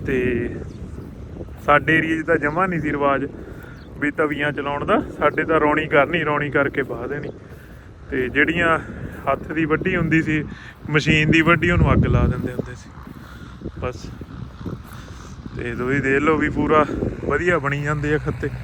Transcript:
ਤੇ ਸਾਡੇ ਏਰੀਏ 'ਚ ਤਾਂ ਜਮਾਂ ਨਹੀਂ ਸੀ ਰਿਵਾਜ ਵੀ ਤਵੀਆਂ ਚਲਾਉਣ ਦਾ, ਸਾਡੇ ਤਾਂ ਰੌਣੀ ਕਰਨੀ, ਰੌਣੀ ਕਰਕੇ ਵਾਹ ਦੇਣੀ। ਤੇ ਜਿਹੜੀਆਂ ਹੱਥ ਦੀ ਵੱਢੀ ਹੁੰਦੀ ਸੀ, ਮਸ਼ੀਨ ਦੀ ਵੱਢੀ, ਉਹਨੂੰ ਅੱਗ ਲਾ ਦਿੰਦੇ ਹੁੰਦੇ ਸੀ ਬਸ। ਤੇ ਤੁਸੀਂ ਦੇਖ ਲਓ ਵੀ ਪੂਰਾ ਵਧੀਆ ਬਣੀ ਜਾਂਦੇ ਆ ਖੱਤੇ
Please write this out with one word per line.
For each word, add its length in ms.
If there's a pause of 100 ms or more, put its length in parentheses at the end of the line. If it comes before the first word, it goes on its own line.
ਤੇ 440 (1160)
ਸਾਡੇ 320
ਏਰੀਏ 260
'ਚ 20
ਤਾਂ 100
ਜਮਾਂ 320
ਨਹੀਂ 120
ਸੀ 120
ਰਿਵਾਜ 360 (720)
ਵੀ 140
ਤਵੀਆਂ 400
ਚਲਾਉਣ 340
ਦਾ, 160 (180)
ਸਾਡੇ 240
ਤਾਂ 160
ਰੌਣੀ 280
ਕਰਨੀ, 360
ਰੌਣੀ 260
ਕਰਕੇ 320
ਵਾਹ 260
ਦੇਣੀ। 220 (800)
ਤੇ 180
ਜਿਹੜੀਆਂ 500 (520)
ਹੱਥ 200
ਦੀ 140
ਵੱਢੀ 300
ਹੁੰਦੀ 260
ਸੀ, 220 (460)
ਮਸ਼ੀਨ 420
ਦੀ 100
ਵੱਢੀ, 300
ਉਹਨੂੰ 220
ਅੱਗ 120
ਲਾ 220
ਦਿੰਦੇ 260
ਹੁੰਦੇ 220
ਸੀ 140 (880)
ਬਸ। 280 (1500)
ਤੇ 180
ਤੁਸੀਂ 260
ਦੇਖ 200
ਲਓ 160
ਵੀ 120
ਪੂਰਾ 360 (400)
ਵਧੀਆ 340
ਬਣੀ 240
ਜਾਂਦੇ 320
ਆ 20
ਖੱਤੇ 320 (140)